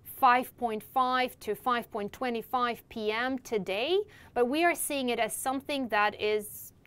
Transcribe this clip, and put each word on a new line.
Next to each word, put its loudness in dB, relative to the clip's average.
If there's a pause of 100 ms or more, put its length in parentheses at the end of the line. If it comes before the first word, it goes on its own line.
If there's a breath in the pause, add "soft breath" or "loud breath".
five 4
point -4
five 0
to -4
five -2
point -6
twenty-five -2
P -4
M -2
today, 0 (320 loud breath)
but 4
we 2
are 4
seeing -2
it 0
as 0
something -2
that 2
is -2 (140)